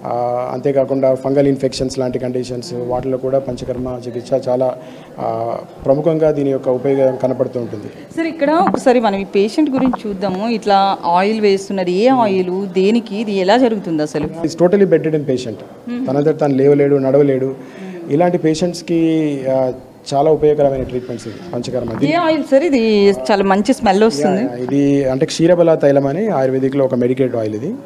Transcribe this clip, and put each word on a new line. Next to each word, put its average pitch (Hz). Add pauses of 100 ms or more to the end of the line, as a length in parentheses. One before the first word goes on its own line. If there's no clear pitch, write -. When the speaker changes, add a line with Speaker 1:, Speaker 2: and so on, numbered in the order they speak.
Speaker 1:
ఆ, 123
అంతేకాకుండా 131
ఫంగల్ 139
ఇన్ఫెక్షన్స్ 131
లాంటి 127
కండిషన్స్, 123
వాటిలో 123
కూడా 131
పంచకర్మ 127
చికిత్స 120
చాలా, 127 (420)
ఆ, 113 (280)
ప్రముఖంగా 151
దీని 143
యొక్క 135
ఉపయోగం 131
కనపడుతూ 127
ఉంటుంది. 107 (300)
Speaker 2:
సార్, 330
ఇక్కడ 285
ఒకసారి 302
మనం 202
ఈ 196
పేషెంట్ 214
గురించి 254
చూద్దాము. 196
ఇట్లా 196
ఆయిల్ 196
వేస్తున్నారు, 196
ఏ 196
ఆయిల్, 196
దేనికి, 196
ఇది 214
ఎలా 196
జరుగుతుంది 196
అసలు? 151
Speaker 1:
He's -
totally 196
bedridden 156
patient. 127 (320)
Speaker 2:
మ్మ్. 240
Speaker 1:
తనంతట 147
తాను 143
లేవలేడు, 143
నడవలేడు. 135 (560)
ఇలాంటి 175
పేషెంట్స్కి, 160 (100)
ఆ, 131 (420)
చాలా 143
ఉపయోగకరమైన 147
treatments 120
ఇది 101 (180)
పంచకర్మ. 120
Speaker 2:
ఏ -
ఆయిల్ 320
సార్ 269
ఇది? 226
చాలా 196
మంచి 196
స్మెల్ 202
వస్తుంది. 202
Speaker 1:
యా, 254
యా. -
ఇది 139
అంటే 131
క్షీరబల 170
తైలం 139
అని 175
ఆయుర్వేదిక్‌లో 135
ఒక 131
medicated 123
oil 107
ఇది. 139 (120)